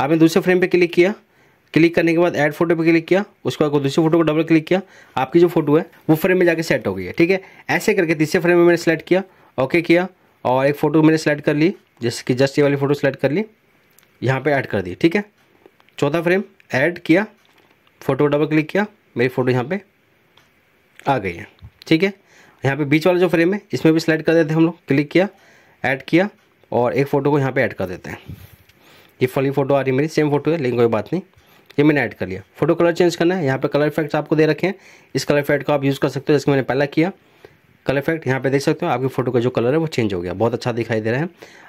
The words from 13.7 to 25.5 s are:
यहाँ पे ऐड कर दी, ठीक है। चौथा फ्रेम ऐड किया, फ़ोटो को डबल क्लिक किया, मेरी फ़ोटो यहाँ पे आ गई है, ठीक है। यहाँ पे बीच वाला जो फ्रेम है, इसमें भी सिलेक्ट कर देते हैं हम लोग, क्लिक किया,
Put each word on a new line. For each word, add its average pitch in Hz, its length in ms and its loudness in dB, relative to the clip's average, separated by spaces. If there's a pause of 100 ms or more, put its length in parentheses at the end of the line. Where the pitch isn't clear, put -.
यहाँ 131 180 -2
पे 143 100 -2
ऐड 135 160 -2
कर 104 160 -4
दी, 90 120 -8
ठीक 170 220 0
है। 208 80 -4 (760)
चौथा 151 240 -2
फ्रेम 180 200 0 (320)
ऐड 156 240 -2
किया, 190 280 2 (720)
फ़ोटो 139 240 0
को 147 40 4
डबल 147 180 0
क्लिक 151 220 0
किया, 202 180 -2 (300)
मेरी 123 120 2
फ़ोटो 127 220 -2
यहाँ 127 140 0
पे 185 160 -6 (1300)
आ 135 100 0
गई 95 140 -6
है, - 140 -14 (400)
ठीक 160 160 0
है। 196 100 0 (520)
यहाँ 135 120 0
पे 151 100 -2
बीच 156 200 2
वाला 180 120 2
जो 180 100 2
फ्रेम 170 260 0
है, 202 60 -6 (120)
इसमें - 220 2
भी 160 60 0
सिलेक्ट 156 260 -2
कर 160 80 2
देते 165 140 2
हैं 156 80 -2
हम 165 80 4
लोग, 170 120 0 (120)
क्लिक 143 220 0
किया, 185 180 2 (560)